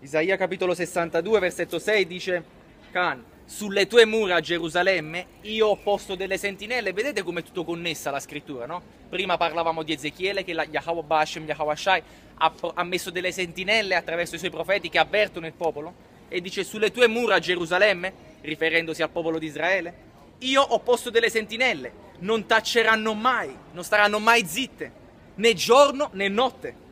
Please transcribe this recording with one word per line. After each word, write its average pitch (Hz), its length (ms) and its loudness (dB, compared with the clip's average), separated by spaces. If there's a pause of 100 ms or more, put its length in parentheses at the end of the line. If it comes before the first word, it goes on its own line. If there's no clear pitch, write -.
Isaia 156 360 0
capitolo 180 380 0
sessantadue, 170 640 0
versetto 175 400 -2
sei 196 300 2
dice, 175 340 -4 (480)
"Can, 160 320 -2 (220)
sulle 202 420 -2
tue 233 180 8
mura, 214 360 2
Gerusalemme, 170 840 0 (160)
io 214 260 0
ho 202 80 2
posto 202 400 -4
delle 190 220 -4
sentinelle." 202 540 -6
Vedete 214 300 -4
com'è 170 220 -6
tutto - 180 -8
connessa 170 480 -6
la 139 80 -4
scrittura, 139 480 -12
no? 175 160 -10 (260)
Prima 180 280 -2
parlavamo 165 480 0
di 156 80 -4
Ezechiele, 180 500 -4
che 175 120 -8
la, 160 100 -2
Yahweh 156 400 -6
Bashem, 156 420 0
Yahweh 151 300 -4
Shai, 185 260 2 (320)
ha, 160 180 2 (220)
ha 175 80 -2
messo 180 280 -4
delle 180 200 -4
sentinelle 185 640 -2
attraverso 170 400 -2
i 165 40 -8
suoi 170 120 -4
profeti 170 380 -2
che 170 100 0
avvertono 175 480 0
il 156 60 -12
popolo. 160 420 -6 (340)
E 180 120 -4
dice, 185 240 -6
"Sulle 214 260 -2
tue 247 160 4
mura, 220 320 2
Gerusalemme", 180 720 0 (280)
riferendosi 160 640 -2
al 156 80 -2
popolo 165 280 -2
di 160 80 -6
Israele, 165 640 -4 (280)
io 269 240 2
ho 254 180 2
posto 240 300 0
delle 226 200 2
sentinelle, 214 640 -2 (260)
non 208 260 -2
taceranno 220 680 2
mai, 214 420 -2 (140)
non 175 140 -12
staranno 208 340 4
mai 226 300 4
zitte, 160 440 -8 (440)
né 226 180 4
giorno 269 600 6
né 196 120 -2
notte. - 540 -2 (120)